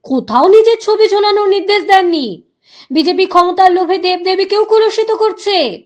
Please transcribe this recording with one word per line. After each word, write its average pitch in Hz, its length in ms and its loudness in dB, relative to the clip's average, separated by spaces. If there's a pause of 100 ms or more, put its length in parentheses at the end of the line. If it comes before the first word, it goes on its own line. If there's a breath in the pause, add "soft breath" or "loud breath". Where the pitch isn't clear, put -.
কোথাও 262 440 -2
নিজের 440 340 4
ছবি 427 260 0
ঝোলানোর 415 420 0
নির্দেশ 392 340 -2
দেননি। 330 580 0 (500 soft breath)
বিজেপি 320 340 0
ক্ষমতার 359 460 2
লোভে 359 260 -2
দেবদেবীকেও 370 680 -2
কলুষিত 440 460 0
করছে। 392 760 -2